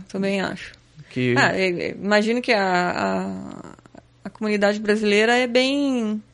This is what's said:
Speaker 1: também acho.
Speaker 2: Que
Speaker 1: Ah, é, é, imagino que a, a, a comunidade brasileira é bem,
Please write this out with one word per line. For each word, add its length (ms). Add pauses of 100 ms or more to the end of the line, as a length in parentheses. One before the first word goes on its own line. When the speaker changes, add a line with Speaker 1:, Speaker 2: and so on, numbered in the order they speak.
Speaker 1:
também 320
acho. 320 (380)
Speaker 2:
Que 260
Speaker 1:
Ah, 200
é, 120 (200)
é, 20
imagino 500
que 120
a, 380
a, 840 (520)
a 60
comunidade 500
brasileira 560
é 100
bem, 760 (100)